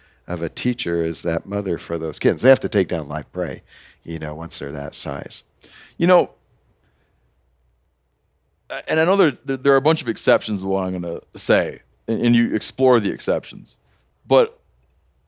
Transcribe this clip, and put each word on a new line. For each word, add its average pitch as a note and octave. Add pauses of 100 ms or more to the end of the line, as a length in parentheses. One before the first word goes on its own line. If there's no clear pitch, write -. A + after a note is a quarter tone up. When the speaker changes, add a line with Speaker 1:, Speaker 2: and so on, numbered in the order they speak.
(260)
Speaker 1:
of E2+
a E2
teacher F2
is E2
that E2
mother G2
for -
those D#2+
kittens. F2+
They B2+
have C3
to F#2+
take G2
down D#2
live D2+
prey, E2+ (420)
you E2
know, D2+
once D#2+
they're C#2+
that D2
size. - (540)
Speaker 2:
You E3
know, F3+ (2500)
and D#3+
I D#3+
know F#3
there, F3 (140)
there, C3+
there C3+
are C#3
a C3+
bunch D3+
of B2
exceptions A2
to F#2+
what F#2+
I'm F#2
gonna E2+ (140)
say, E2+ (260)
and, A2
and A#2+
you A#2
explore B2+
the G2
exceptions, - (480)
but C3 (680)